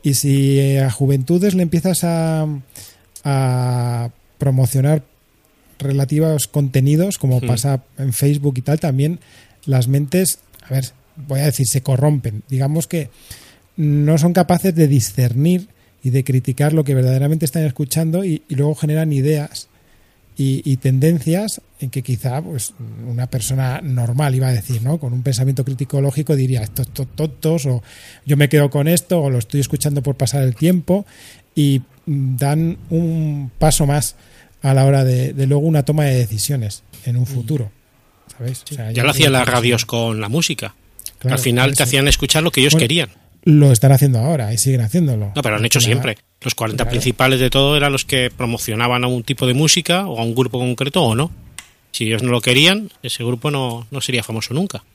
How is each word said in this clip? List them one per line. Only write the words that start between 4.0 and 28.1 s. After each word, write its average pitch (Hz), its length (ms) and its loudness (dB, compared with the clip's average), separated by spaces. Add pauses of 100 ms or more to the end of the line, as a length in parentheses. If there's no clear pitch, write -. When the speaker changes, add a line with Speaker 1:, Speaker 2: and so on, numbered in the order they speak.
Speaker 1:
promocionar 135 680 2 (760)
relativos 139 720 0
contenidos, 147 680 2
como 127 220 2
Speaker 2:
Hmm. 127 60 -6
Speaker 1:
pasa 127 380 -2 (120)
en 135 160 -4
Facebook 143 460 0
y 123 40 -6
tal, 151 180 0
también 151 400 -2 (460)
las 131 200 2
mentes, 143 540 0 (280)
a 131 60 -6
ver, 131 120 -2 (420)
voy 139 100 -2
a 143 60 0
decir, 135 240 0
se 131 140 0
corrompen. 123 680 0
Digamos 139 400 -2
que 151 220 -6 (680)
no 147 420 2
son 170 140 4
capaces 180 420 2
de 160 140 4
discernir 135 800 2 (340)
y 127 80 0
de 127 140 0
criticar 135 480 0
lo 160 100 2
que 139 140 0
verdaderamente 131 480 2
están 160 200 -2
escuchando 160 600 -2
y, 165 240 -4
y 147 80 -6
luego 143 180 0
generan 156 380 -2
ideas 147 560 -2 (720)
y, 135 220 0 (100)
y 131 60 2
tendencias 160 840 0 (180)
en 139 100 -8
que 135 120 -6
quizá, 131 400 -4
pues, 165 320 -10 (320)
una 123 200 -4
persona 131 560 -4
normal, 127 520 0
iba 131 140 2
a 127 40 2
decir, 113 300 -2
¿no? 147 160 -2
Con 127 160 -6
un 127 80 -4
pensamiento 131 420 0
crítico 135 380 -4
lógico 143 340 0
diría, 131 260 0
"Estos 113 300 -6
to-, 135 140 -6
tontos", 156 600 -4
o 123 160 -2 (440)